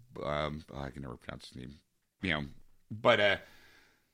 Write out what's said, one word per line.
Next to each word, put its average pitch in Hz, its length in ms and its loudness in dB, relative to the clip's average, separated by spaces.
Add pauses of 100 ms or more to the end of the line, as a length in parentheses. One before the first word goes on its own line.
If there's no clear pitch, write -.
(220)
um, 76 420 -2 (100)
I 69 160 -6
can 69 120 -10
never 62 140 -8
pronounce - 320 -12
his - 80 -18
name, 64 180 -12 (480)
you 95 80 0
know, 76 140 0 (460)
but, 110 300 6
uh, 101 160 6 (760)